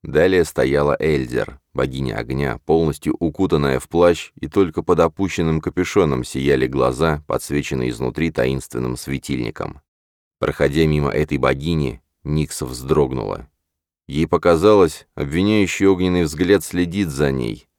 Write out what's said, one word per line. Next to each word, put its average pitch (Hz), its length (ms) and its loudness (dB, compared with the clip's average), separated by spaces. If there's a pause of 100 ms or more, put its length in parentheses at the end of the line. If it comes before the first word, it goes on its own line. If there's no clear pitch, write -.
Далее 87 420 4
стояла 71 560 0
Эльдер, 62 600 -2 (120)
богиня 65 440 -4
огня, 64 480 -6
полностью 80 540 0
укутанная 76 600 0
в - 80 -14
плащ, 87 480 2
и - 120 -10
только 87 360 0
под 82 160 2
опущенным 82 640 0
капюшоном 78 640 0
сияли 67 440 0
глаза, 67 600 0
подсвеченные 64 640 -4
изнутри 62 400 -4
таинственным 64 680 -4
светильником. 62 840 -8 (580)
Проходя 71 480 2
мимо 73 220 2
этой 73 280 -2
богини, 67 640 -2 (240)
Никс 76 360 -2
вздрогнула. 64 840 -2 (600)
Ей 76 200 -2
показалось, 87 880 4
обвиняющий 95 720 0
огненный 90 360 2
взгляд 85 420 2
следит 90 440 -2
за 69 220 0
ней. 60 360 -6 (120)